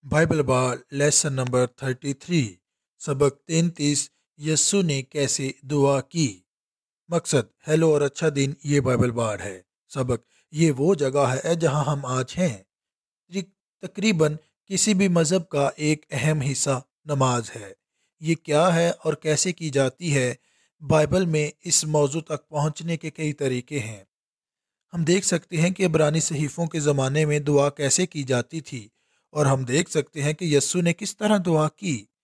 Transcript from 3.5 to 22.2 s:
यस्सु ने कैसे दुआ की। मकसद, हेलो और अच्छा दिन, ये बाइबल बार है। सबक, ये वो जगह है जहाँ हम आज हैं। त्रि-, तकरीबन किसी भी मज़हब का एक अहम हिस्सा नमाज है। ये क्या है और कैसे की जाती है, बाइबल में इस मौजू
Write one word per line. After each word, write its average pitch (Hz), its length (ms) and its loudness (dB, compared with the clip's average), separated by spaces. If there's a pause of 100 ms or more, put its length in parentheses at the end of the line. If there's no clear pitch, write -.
यस्सु 156 420 0
ने 143 200 0
कैसे 135 640 -4
दुआ 139 340 2
की। 127 460 -4 (680)
मकसद, 156 360 0 (200)
हेलो 160 260 4
और 147 80 2
अच्छा 147 280 0
दिन, 139 260 -2 (100)
ये 143 160 2
बाइबल 123 300 2
बार 110 300 -4
है। 92 240 -12 (240)
सबक, 123 320 -4 (320)
ये 156 180 4
वो 147 240 2
जगह 139 320 2
है 160 280 0
जहाँ 147 300 0
हम 139 200 -2
आज 127 320 -4
हैं। 156 280 -2 (640)
त्रि-, - 560 -12
तकरीबन 160 520 2 (300)
किसी 196 260 0
भी 190 160 4
मज़हब 170 320 2
का 143 380 0
एक 151 320 0
अहम 151 300 0
हिस्सा 135 420 -2 (240)
नमाज 127 420 0
है। 101 260 -14 (460)
ये 160 140 0
क्या 156 320 2
है 170 240 4
और 156 320 -4
कैसे 156 300 0
की 160 160 -8
जाती 139 420 0
है, 127 280 0 (440)
बाइबल 156 420 2
में 151 280 -2 (120)
इस 160 200 0
मौजू 151 360 0